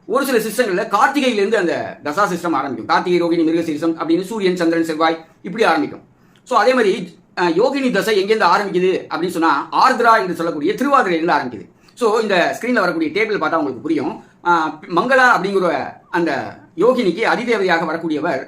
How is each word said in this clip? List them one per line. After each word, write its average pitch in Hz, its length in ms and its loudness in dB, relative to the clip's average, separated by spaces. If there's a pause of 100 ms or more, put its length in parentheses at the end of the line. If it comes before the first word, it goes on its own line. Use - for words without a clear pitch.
ஒரு 262 200 0
சில 254 120 2
சிஸ்டங்கள்ல 220 500 -2
கார்த்திகையிலேருந்து 226 680 2
அந்த 135 480 -2
தசா 147 240 0
சிஸ்டம் 175 240 -4
ஆரம்பிக்கும். 135 340 -4
கார்த்திகை, 180 360 2
ரோகிணி, 170 220 2
மிருகசீரிஷம் 165 560 0
அப்படின்னு 165 220 0
சூரியன், 190 340 -2
சந்திரன், 165 280 0
செவ்வாய் 160 420 -2 (160)
இப்படி 170 220 -2
ஆரம்பிக்கும். - 480 -2 (340)
So 247 140 2
அதே 240 140 4
மாதிரி, 196 440 0 (220)
அ, 175 100 2
யோகினி 254 420 0
தசை 196 320 2
எங்கேருந்து 214 180 2
ஆரம்பிக்குது 185 680 2
அப்படின்னு 160 180 -4
சொன்னா 160 440 0
ஆர்திரா 214 460 4
என்று 180 180 -2
சொல்லக்கூடிய 165 380 -2
திருவாதிரையிலிருந்து 202 600 2
ஆரம்பிக்குது. 123 360 -4 (240)
So 226 260 0
இந்த 175 400 0
ஸ்கிரீன்ல 247 140 -2
வரக்கூடிய 165 380 0
டேபிள் 208 220 -2
பார்த்தா 156 220 -2
உங்களுக்கு 135 260 -2
புரியும். 151 420 -4 (220)
அ, 175 60 2 (300)
மங்களா 247 560 2
அப்படிங்கிற 180 460 -2 (260)
அந்த 139 500 -4 (180)
யோகினிக்கு 220 460 2
அதிதேவதையாக 190 640 0
வரக்கூடியவர் 156 640 -4